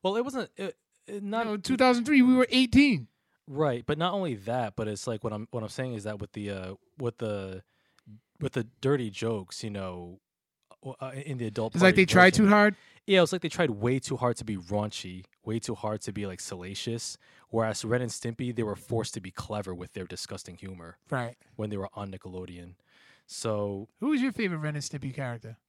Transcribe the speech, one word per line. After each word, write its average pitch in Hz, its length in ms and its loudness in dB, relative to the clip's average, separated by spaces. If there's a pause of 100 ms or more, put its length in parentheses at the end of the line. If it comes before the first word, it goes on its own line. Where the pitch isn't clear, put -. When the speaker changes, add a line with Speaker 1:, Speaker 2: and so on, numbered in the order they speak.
Speaker 1:
Well, 190 140 0
it 240 80 0
wasn't, 262 320 -6
it, 190 200 -8 (300)
it 202 160 -10
not 220 220 -2
Speaker 2:
You 220 80 -4
know, 214 60 -2
two 254 180 0
thousand 240 300 6
three, 277 160 8
we 254 120 8
were 254 160 6
eighteen. 254 580 6 (420)
Speaker 1:
Right, 135 360 0
but 147 100 0
not 175 160 0
only 185 220 -2
that, 110 420 -4
but 107 120 -4
it's 104 180 -6
like, 113 180 -6
what 107 80 -2
I'm, 107 200 -8
what 117 100 -4
I'm 107 80 -8
saying 127 240 -6
is 101 100 -8
that 107 140 -6
with 104 140 -12
the, 101 180 -6
uh, 95 240 -8 (240)
with 120 180 -4
the, 98 460 -6 (760)
with 139 120 -4
the 120 120 -2 (180)
dirty 135 260 2
jokes, 107 560 -6
you 107 60 -6
know, 90 500 -10 (800)
uh, 131 120 -10 (120)
in 139 140 -8
the 117 80 -4
adult 110 280 -4
Speaker 2:
It's 175 80 4
like 185 120 10
Speaker 1:
party 190 80 8
Speaker 2:
they 175 40 8
tried 185 280 8
Speaker 1:
version. 214 100 6
Speaker 2:
too 196 60 8
hard? 208 260 6 (300)
Speaker 1:
Yeah, 190 120 6
it - 40 8
was 160 100 4
like 180 80 -2
they 160 80 -4
tried 156 220 2
way 120 300 0
too 131 180 -6
hard 120 180 2
to - 80 -10
be 107 140 -4
raunchy, 95 680 -6 (220)
way 110 120 -4
too 113 160 -6
hard 107 280 -6
to 107 100 -10
be, 101 140 -6
like, 92 140 -10
salacious. 98 760 -8 (320)
Whereas 113 380 -2
Ren 123 160 0
and 113 80 -4
Stimpy, 117 440 -6
they 117 80 -2
were 104 140 -4
forced - 380 -4
to 110 80 -8
be 92 80 -10
clever 104 440 -8
with 90 200 -12
their 95 100 -8
disgusting 92 540 -12
humor 87 400 -16 (120)
Speaker 2:
Right. 120 240 -6 (220)
Speaker 1:
when 107 140 -4
they 104 80 -4
were 95 160 -6
on 98 180 -8
Nickelodeon. 90 640 -12 (520)
So 104 640 -4 (120)
Speaker 2:
Who 247 80 -2
was 294 120 2
your 254 120 0
favorite 185 260 -2
Ren 151 160 -4
and 143 100 -6
Stimpy 135 300 -8
character? 117 420 -8 (120)